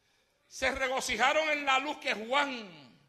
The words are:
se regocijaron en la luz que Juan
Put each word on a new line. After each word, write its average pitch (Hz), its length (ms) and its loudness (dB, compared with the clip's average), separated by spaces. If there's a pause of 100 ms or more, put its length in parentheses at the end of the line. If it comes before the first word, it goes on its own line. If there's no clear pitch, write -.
(460)
se - 240 -2
regocijaron 262 800 2
en 294 140 -2
la 269 160 4
luz 294 180 -4
que 262 160 -4
Juan 220 840 -2 (100)